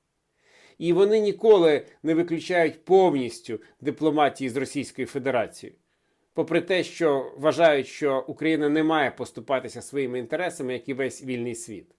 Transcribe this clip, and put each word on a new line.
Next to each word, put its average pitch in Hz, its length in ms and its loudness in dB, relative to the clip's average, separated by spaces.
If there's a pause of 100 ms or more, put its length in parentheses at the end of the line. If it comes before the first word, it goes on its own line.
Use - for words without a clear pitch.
(760)
І 170 160 0
вони 202 260 4
ніколи 202 680 4 (180)
не 156 100 0
виключають 170 720 0
повністю 143 760 2 (220)
дипломатії 143 680 0
з 117 80 -4
Російською 131 500 -6
Федерацією. 123 680 -4 (560)
Попри 165 280 -2
те, 180 220 0
що 139 540 -2
вважають, 147 500 2
що 135 400 -2
Україна 151 420 -2
не 156 140 2
має 156 280 0
поступатися 123 680 -8
своїми 127 380 -6
інтересами, 156 540 -6
як - 160 -10
і 139 40 -4
весь 127 300 -6
вільний 120 320 -6
світ. - 300 -14 (140)